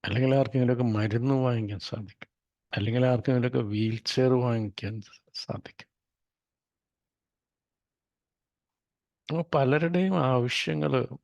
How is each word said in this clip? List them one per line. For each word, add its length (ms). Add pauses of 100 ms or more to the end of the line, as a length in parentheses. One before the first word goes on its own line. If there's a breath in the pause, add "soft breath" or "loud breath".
അല്ലെങ്കിൽ 320
ആർക്കെങ്കിലുമൊക്കെ 480
മരുന്ന് 520
വാങ്ങിക്കാൻ 440
സാധിക്കും. 500 (440)
അല്ലെങ്കിൽ 320
ആർക്കെങ്കിലുമൊക്കെ 640
വീൽ 360
ചെയർ 280
വാങ്ങിക്കാൻ 680 (320)
സാധിക്കും. 560 (3500)
അപ്പൊ 140 (100)
പലരുടെയും 600 (100)
ആവശ്യങ്ങള് 760 (220)